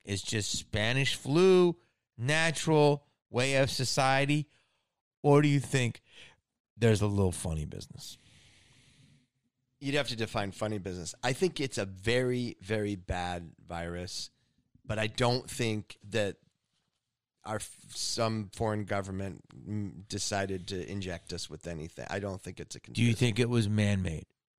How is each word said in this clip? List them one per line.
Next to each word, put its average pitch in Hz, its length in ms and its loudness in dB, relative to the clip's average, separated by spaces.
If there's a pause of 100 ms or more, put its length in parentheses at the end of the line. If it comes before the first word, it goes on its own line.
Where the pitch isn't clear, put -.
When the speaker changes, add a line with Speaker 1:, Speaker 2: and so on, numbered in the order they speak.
Speaker 1:
is 101 180 -4
just - 300 -4
Spanish 123 640 -2
flu, 180 600 6 (420)
natural 151 880 4 (240)
way 127 260 2
of 135 140 4
society, 139 760 2 (760)
or 143 200 8
do 147 60 6
you 143 100 6
think 127 440 0 (760)
there's 107 240 6
a 107 60 4
little 101 260 2
funny 78 320 -4
business? - 540 -14 (1600)
Speaker 2:
You'd 139 160 -2
have 139 120 0
to 123 80 -4
define 104 360 -2
funny 107 260 -4
business. 90 440 -8
I 143 100 2
think 175 280 -2
it's 135 180 -4
a 104 60 -2
very, 120 800 -2
very 101 340 -2
bad 87 560 -6 (140)
virus, 85 640 -8 (540)
but 110 140 -6
I 107 100 0
don't 120 420 0
think 110 480 -4 (120)
that 101 260 0 (1080)
our 107 120 -6
f-, - 200 -12 (120)
some 110 680 -4
foreign 107 300 -2
government, 95 580 -6 (260)
mm, 101 400 -8
decided 98 600 -4
to 90 220 -8
inject 92 440 -8
us - 160 -10
with 78 160 -14
anything. 80 420 -10
I 92 100 -6
don't 98 240 -8
think - 180 -14
it's - 160 -14
a - 40 -18
Speaker 1:
Do - 220 -4
you 117 60 4
Speaker 2:
conspiracy. 113 60 2
Speaker 1:
think 120 240 0
it 120 120 2
was 117 180 2
man-made? 101 560 0 (340)